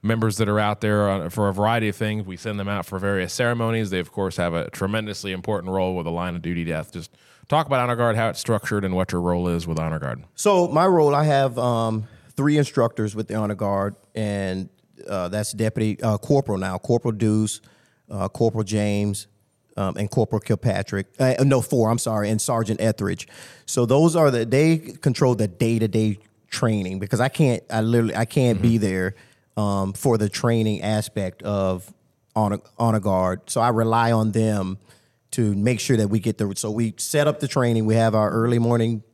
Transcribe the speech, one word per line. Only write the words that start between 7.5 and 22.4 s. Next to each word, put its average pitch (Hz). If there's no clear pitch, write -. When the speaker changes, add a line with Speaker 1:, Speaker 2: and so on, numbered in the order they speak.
Speaker 1:
about 135
honor 123
guard, 117
how 113
it's -
structured, 107
and 92
what 92
your 87
role 87
is 85
with 80
honor 80
guard. 65
Speaker 2:
So 185
my 156
role, 156
I 147
have, 135
um, 113
three 147
instructors 117
with 107
the 104
honor 104
guard, 98
and, 98
uh, 90
that's 104
deputy, 110
uh, 107
corporal 139
now, 92
Corporal 117
Deuce, 107
uh, 98
Corporal 110
James, 104
um, 95
and 104
Corporal 110
Kilpatrick. 101
Uh, 131
no, 135
four, 113
I'm 117
sorry, 107
and 110